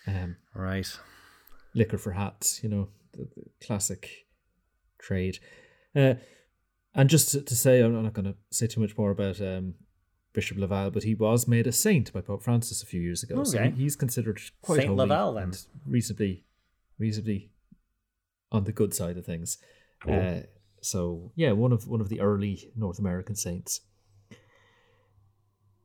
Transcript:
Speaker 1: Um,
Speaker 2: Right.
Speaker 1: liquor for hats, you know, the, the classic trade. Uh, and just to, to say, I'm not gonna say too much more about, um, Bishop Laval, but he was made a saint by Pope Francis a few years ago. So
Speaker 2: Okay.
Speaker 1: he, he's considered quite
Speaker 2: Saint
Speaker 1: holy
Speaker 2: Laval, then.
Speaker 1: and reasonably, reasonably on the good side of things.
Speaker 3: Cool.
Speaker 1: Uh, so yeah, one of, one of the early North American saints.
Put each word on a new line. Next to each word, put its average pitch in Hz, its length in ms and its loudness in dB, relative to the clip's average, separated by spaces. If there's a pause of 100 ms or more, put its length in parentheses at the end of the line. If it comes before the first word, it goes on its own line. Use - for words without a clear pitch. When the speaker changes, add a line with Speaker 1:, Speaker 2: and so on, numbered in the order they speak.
Speaker 1:
Um, 92 300 -4 (180)
Speaker 2:
Right. 95 460 -6 (760)
Speaker 1:
liquor 110 260 2
for 101 140 -6
hats, - 500 -4
you 107 60 -2
know, 101 200 -2 (240)
the, - 220 -12
the - 100 -20 (200)
classic - 600 -6 (760)
trade. 92 380 -2 (580)
Uh, 135 200 6 (800)
and 135 140 8
just 156 220 6
to, 139 100 0
to 123 140 -2
say, 127 260 8
I'm 113 220 4
not 107 100 -2
gonna 98 220 -4 (160)
say - 160 -2
too 113 140 -4
much 104 160 -2
more 104 140 2
about, 98 280 -2
um, 92 360 -4 (580)
Bishop - 240 -4
Laval, 98 340 0
but 104 120 -2
he 110 120 0
was 110 320 4
made 117 180 4
a 127 60 -2
saint 165 420 2
by 95 80 -6
Pope 101 220 -8
Francis 120 400 0
a - 20 -16
few 87 160 -6
years 87 220 -4
ago. - 200 -4
So 123 140 0
Speaker 2:
Okay. 120 140 2
Speaker 1:
he, 127 120 -2
he's 143 120 -2
considered 120 440 -2 (220)
quite 160 160 0
Speaker 2:
Saint 131 120 2
Speaker 1:
holy 98 100 2
Speaker 2:
Laval, 147 340 2
then. 104 120 -6
Speaker 1:
and 92 200 -8 (200)
reasonably, 107 580 -2 (560)
reasonably 107 520 -4 (1000)
on 107 140 0
the 107 80 -6
good 104 200 0
side 90 240 -6
of 87 80 -12
things. 85 320 -8 (440)
Speaker 3:
Cool. - 120 -2
Speaker 1:
Uh, 92 280 0 (400)
so 87 540 -4
yeah, 151 180 2
one 117 180 4
of, 113 160 0
one 113 140 -2
of 98 80 -4
the 113 120 -6
early 101 540 0
North 101 240 -4
American 92 360 -4
saints. - 460 -6 (2000)